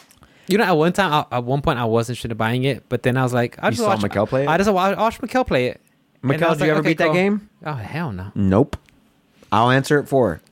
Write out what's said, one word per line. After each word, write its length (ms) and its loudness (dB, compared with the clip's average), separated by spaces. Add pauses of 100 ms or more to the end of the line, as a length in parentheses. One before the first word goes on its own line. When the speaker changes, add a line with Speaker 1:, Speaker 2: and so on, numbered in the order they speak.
(460)
Speaker 1:
You 120 2
know, 60 2
at 120 2
one 160 2
time, 200 0 (180)
I, 80 -4
at 60 -4
one 180 -2
point, 160 0
I 80 -2
was 240 0
interested 220 -8
in 40 -8
buying 280 -2
it, 240 -2
but 140 -4
then 140 0
I 60 2
was 100 0
like, 300 -2
I 40 0
Speaker 2:
You 60 0
Speaker 1:
just 100 -2
Speaker 2:
saw 60 0
Speaker 1:
watched 140 0
Speaker 2:
Mikkel 260 0
play 160 0
it? 40 -4
Speaker 1:
I 100 2
just 120 2
wa-, 260 2
watched 240 -2
Mikkel 260 -2
play 200 0
it. 140 -8 (420)
And 100 0
I 40 0
Speaker 2:
Mikkel, 140 0
Speaker 1:
was 80 0
Speaker 2:
did 80 0
you 40 2
Speaker 1:
like, 0 -
Speaker 2:
ever 100 2
Speaker 1:
"Okay, 100 0
Speaker 2:
beat 80 0
that 80 2
Speaker 1:
cool." 80 2
Speaker 2:
game? 340 0 (160)
Speaker 1:
Oh, 80 -6
hell 400 -8
no. 220 -10
Speaker 2:
Nope. 420 2 (760)
I'll 180 4
answer 280 2
it 100 -4
for 220 2
her. 100 -6 (120)